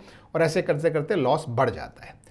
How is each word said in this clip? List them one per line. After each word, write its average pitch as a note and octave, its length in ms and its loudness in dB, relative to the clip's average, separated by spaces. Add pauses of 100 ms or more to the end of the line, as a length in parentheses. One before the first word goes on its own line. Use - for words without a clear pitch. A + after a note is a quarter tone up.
(340)
और D#3+ 80 2
ऐसे D#3+ 200 2
करते D#3 280 0
करते D3+ 260 -2
लॉस D3 320 2
बढ़ A#2+ 220 2
जाता - 360 -12
है। - 240 -20